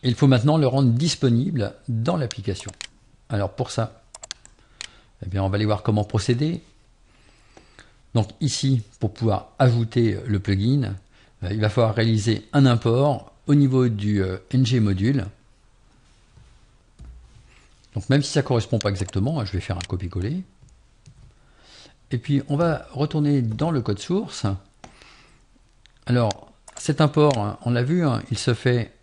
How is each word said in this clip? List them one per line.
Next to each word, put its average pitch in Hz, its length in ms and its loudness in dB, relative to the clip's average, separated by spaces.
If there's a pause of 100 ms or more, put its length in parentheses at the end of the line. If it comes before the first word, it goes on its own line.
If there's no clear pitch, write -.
Il 123 120 0
faut 143 120 4
maintenant 135 300 6
le 147 100 4
rendre 131 240 4
disponible 127 840 0 (140)
dans 120 280 -2
l'application. 104 540 -6 (580)
Alors 101 240 -4
pour - 180 -6
ça, - 320 -6 (1200)
eh - 40 -10
bien, 95 160 -4
on 98 60 0
va 98 60 -2
aller 104 100 0
voir 104 180 -2
comment 104 220 0
procéder. 135 580 -2 (1500)
Donc 110 160 0 (100)
ici, 135 440 0 (160)
pour 104 140 -4
pouvoir 107 460 -2
ajouter 117 680 2
le 104 140 0
plugin, 101 560 0 (480)
euh, 90 80 -6
il 107 80 -2
va 107 100 2
falloir 110 240 2
réaliser 110 600 2
un 139 120 6
import 123 680 2 (140)
au 147 80 4
niveau 131 340 4
du, 104 340 0
euh, 92 140 -4 (140)
N 127 140 2
G 123 140 0
module. 104 460 0 (2750)
Donc 101 120 -8
même 143 160 4
si - 80 -6
ça 143 120 0
correspond 117 360 0
pas 104 100 -2
exactement, 101 500 -4
hein, 104 60 -4
je 87 60 -10
vais 90 100 -4
faire 90 160 -6
un 87 100 -8
copier-coller. 95 560 -6 (1700)
Et 123 80 -4
puis 139 280 0
on 143 80 -2
va 165 360 -2
retourner 147 500 0
dans 117 300 -2
le 139 100 0
code 104 180 -4
source. 180 460 -6 (1600)
Alors 120 480 -2 (240)
cet 156 240 -2
import, 147 380 4
hein, 104 240 -4
on 120 80 -2
l'a 120 120 0
vu, 165 220 0
hein, 117 160 0 (100)
il 113 60 -4
se - 160 0
fait 120 500 0